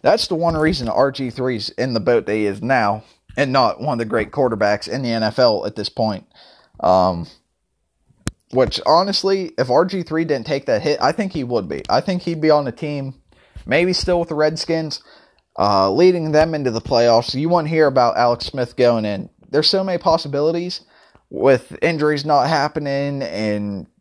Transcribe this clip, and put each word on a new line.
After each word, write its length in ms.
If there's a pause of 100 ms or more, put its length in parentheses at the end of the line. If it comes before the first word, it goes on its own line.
That's 240
the 80
one 220
reason 320
R 240
G 180
three's 400
in 240
the 60
boat 260
that 80
he 120
is 160
now, 420 (320)
and 160
not 280
one 140
of 40
the 60
great 280
quarterbacks 560
in 140
the 80
N 120
F 160
L 280
at 100
this 120
point. 380 (540)
Um, 480 (1200)
which, 340
honestly, 680
if 140
R 140
G 180
three 220
didn't 220
take 200
that 160
hit, 180
I 120
think 200
he 120
would 240
be. 200
I 120
think 220
he'd 180
be 100
on 140
the 80
team, 420 (520)
maybe 260
still 280
with 80
the 80
Redskins, 640 (580)
uh, 320
leading 400
them 240
into 160
the 100
playoffs. 540
You 140
won't 200
hear 200
about 280
Alex 300
Smith 300
going 280
in. 240 (220)
There's 180
so 140
many 160
possibilities 840 (460)
with 540
injuries 440
not 200
happening 760
and 640 (140)